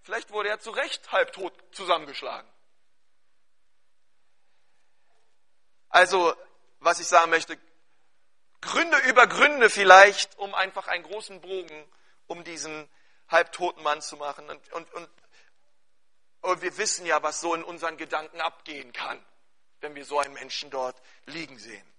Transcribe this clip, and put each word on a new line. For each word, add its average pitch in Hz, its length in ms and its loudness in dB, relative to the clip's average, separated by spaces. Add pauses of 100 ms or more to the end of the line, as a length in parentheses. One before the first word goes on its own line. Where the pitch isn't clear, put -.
vielleicht 214 280 -12
wurde 208 180 -4
er 214 100 -4
zu 226 120 -14
Recht - 400 -8
halbtot 190 420 -2 (200)
zusammengeschlagen.“ 156 760 -6 (3500)
Also, 175 400 4 (460)
was 170 200 0
ich - 80 -10
sagen 170 240 4
möchte, 165 280 -2 (1000)
Gründe 320 380 0
über 247 280 6
Gründe 247 420 4
vielleicht, 196 680 8
um 202 180 -10
einfach 190 320 -6
einen 175 160 -6
großen 196 380 -14
Bogen 165 500 -12 (360)
um 170 180 -12
diesen 156 440 -12 (380)
halbtoten 170 560 -2
Mann 151 180 -2
zu - 140 -14
machen. 147 340 -12
Und, - 220 -16
und, 165 220 -14
und, 170 160 -16 (1300)
und 180 200 -4
wir 175 160 -8
wissen 185 280 -6
ja, 156 180 0
was 151 180 -6
so 170 140 -2
in 165 80 -8
unseren 165 340 -10
Gedanken 156 420 -10
abgehen 147 540 -10
kann, - 280 -10 (600)
wenn 147 140 -14
wir 143 100 -16
so 143 140 -4
einen 139 140 -2
Menschen 135 360 -12
dort 131 320 -6 (240)
liegen 143 340 -14
sehen. 104 400 -20